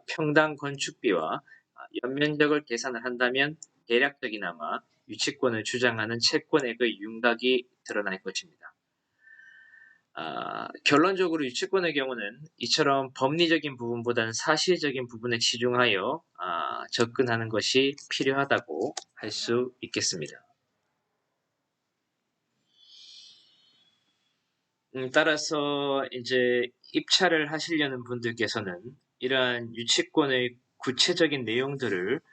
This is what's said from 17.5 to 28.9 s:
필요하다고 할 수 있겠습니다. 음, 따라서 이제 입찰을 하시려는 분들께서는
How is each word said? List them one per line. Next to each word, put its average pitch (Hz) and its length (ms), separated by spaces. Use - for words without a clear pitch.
필요하다고 135 840
할 107 160
수 123 500
있겠습니다. - 560
음, 131 160
따라서 143 1000
이제 123 560
입찰을 160 580
하시려는 147 520
분들께서는 113 800